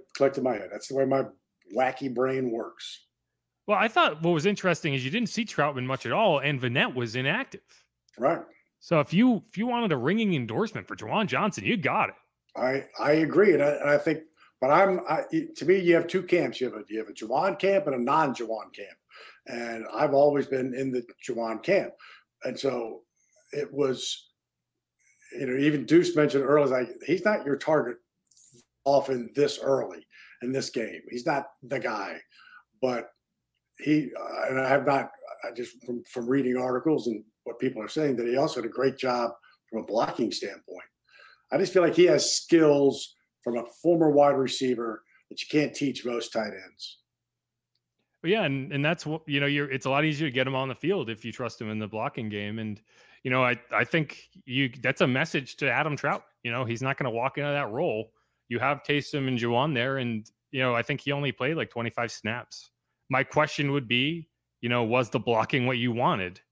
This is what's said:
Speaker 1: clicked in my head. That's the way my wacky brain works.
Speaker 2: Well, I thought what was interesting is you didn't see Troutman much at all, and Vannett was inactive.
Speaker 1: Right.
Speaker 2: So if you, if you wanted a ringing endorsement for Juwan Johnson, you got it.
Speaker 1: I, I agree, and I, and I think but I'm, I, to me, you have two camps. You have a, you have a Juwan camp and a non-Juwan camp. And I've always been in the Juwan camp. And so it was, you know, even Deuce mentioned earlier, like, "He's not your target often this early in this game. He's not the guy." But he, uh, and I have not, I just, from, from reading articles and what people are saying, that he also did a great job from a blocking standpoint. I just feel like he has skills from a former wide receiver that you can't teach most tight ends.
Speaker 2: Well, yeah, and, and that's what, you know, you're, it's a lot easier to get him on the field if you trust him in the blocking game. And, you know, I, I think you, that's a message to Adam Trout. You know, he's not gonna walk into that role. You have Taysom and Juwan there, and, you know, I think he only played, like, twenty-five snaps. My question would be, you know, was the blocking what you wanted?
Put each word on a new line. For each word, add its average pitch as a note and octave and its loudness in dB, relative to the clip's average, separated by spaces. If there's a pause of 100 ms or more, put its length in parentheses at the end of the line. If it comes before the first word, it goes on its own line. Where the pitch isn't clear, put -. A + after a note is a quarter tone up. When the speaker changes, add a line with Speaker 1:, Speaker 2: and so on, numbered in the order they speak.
(160)
Speaker 1:
clicked C#3 2
in C3 -2
my B2 0
head. F#2+ -10
That's G#2 -10
the C3+ -6
way C3+ 2
my C3+ 2 (520)
wacky C3 0
brain C3 0
works. - -10 (600)
Speaker 2:
Well, G#3 2
I G#3 4
thought G#3+ 2
what E3+ 2
was D#3 2
interesting F3 0
is B2+ -2
you C3 -4
didn't A3 0
see A3+ -4
Troutman C#3+ -2
much C3 -4
at A#2 -4
all, E3+ 4
and C#3 0
Vannett C3+ 0
was A#2+ -4
inactive. D3+ -4 (580)
Speaker 1:
Right. D#3+ 2 (400)
Speaker 2:
So D#3+ 2
if D3 0
you, A3+ 4
if - -16
you A3 -2
wanted A#3 0
a C3+ 2
ringing F#3+ 0
endorsement B2+ -4
for G2+ -12
Juwan D#3 -2
Johnson, D3+ -2
you G#3 0
got D3+ 0
it. - -12 (420)
Speaker 1:
I, C3+ -2 (140)
I C3+ 2
agree, D#3+ 6
and C#3+ 4
I, C#3+ 4
and C#3+ 0
I D3 6
think D#3 -2 (360)
but C3+ 2
I'm, F#3 4
I, D#3 0 (340)
to - -10
me, F#3 6
you E3+ 6
have E3+ 2
two F#3 -2
camps. D#3 0
You B2 -2
have G#2+ -10
a, G#2 -12
you G#2+ -8
have G#2+ -8
a G2 -16
Juwan D3 -2
camp F#3+ 2
and C#3 0
a A#2+ -2
non-Juwan A#2+ 0
camp. G2+ -16 (480)
And A#2 -8
I've C#3+ 2
always C#3 6
been C3 -2
in C3+ -4
the B2 -2 (240)
Juwan A2+ -4
camp. F3+ 2 (500)
And A#2+ -6
so A2+ -4 (500)
it D3 -6
was, C3+ -4 (1080)
you C#3 -6
know, B2+ -2
even C#3+ 2
Deuce F3 6
mentioned C#3 4
earlier, C#3+ 6
like, B2+ 0 (160)
"He's E3+ 0
not G#3+ 0
your C#3 0
target C3+ 0 (840)
often C3+ 2
this C#3+ 2
early - -2 (360)
in B2 -4
this C3 -2
game. A2+ -6
He's A#2+ -8
not C#3+ 0 (160)
the C3 -6
guy." A2 -6 (640)
But B2 -2 (720)
he, D3+ 2 (100)
uh, - -6
and C3 0
I C3 0
have C3+ 2
not, C#3 2 (320)
I A#2+ -8
just, - -10
from, A#2+ -8
from A#2+ -6
reading B2+ 2
articles B2+ 0
and G#2+ -2 (200)
what - -10
people B2 -2
are G#2 -8
saying, D3 0
that A#2+ -2
he B2 0
also C#3+ 0
did A2 -6
a - -12
great C3 0
job B2 -2 (380)
from A2 -6
a - -16
blocking A2+ -2
standpoint. - -10 (640)
I C3 2
just F3+ 0
feel F3+ 6
like D#3 2
he F3+ 8
has D3+ 4
skills C#3+ 4 (300)
from A#2+ -4
a A2+ -6 (180)
former E3 4
wide C#3+ 8
receiver B2 -2 (260)
that - -10
you - -12
can't D3 0
teach C3+ -4
most A#2+ -6
tight G#2+ -2
ends. - -18 (1200)
Speaker 2:
Well, E3+ -2
yeah, G#3+ 2
and, C#3 -4
and C#3+ 0
that's E3 0
what, D#3 -6
you C#3+ 0
know, C#3+ 2
you're, C#3+ 0
it's C3+ -4
a C3+ 0
lot C#3 2
easier D#3 0
to B2+ -4
get B2+ 2
him C3+ -2
on C3+ -2
the B2+ -8
field D3+ -2
if A2 -10
you A2+ -8
trust A#2 -8
him G#2+ -6
in G#2+ -4
the G#2+ -6
blocking A2 -6
game. G#2 -8
And, G#2+ -10 (420)
you C3 -4
know, B2+ 2
I, B2 0 (140)
I A2+ 2
think - -2 (200)
you, B2+ -2 (120)
that's B2+ 0
a E3 4
message C3+ -2
to C3+ -2
Adam D3 -2
Trout. D3+ -4 (200)
You A#2+ -6
know, B2 -4
he's A2+ -4
not C3+ -2
gonna B2+ -4
walk A#2 -4
into D3 -4
that C#3+ -4
role. A#2 -4 (380)
You A#2+ -2
have C3+ 0
Taysom C#3+ -2
and B2+ 0
Juwan A#2+ 2
there, C3+ -2
and, A2+ -6 (220)
you C3 -4
know, B2+ 2
I A#2 2
think C3+ -4
he - -4
only C#3+ -2
played, C#3+ -4
like, B2+ -4
twenty-five A#2 -4
snaps. - -10 (380)
My C3+ 2
question D3 0
would C#3 -2
be, C#3+ -2 (320)
you A#2 -4
know, A#2+ 2
was A#2 2
the C3 -2
blocking A#2+ 0
what B2+ 0
you A#2+ -2
wanted? A2+ -2 (100)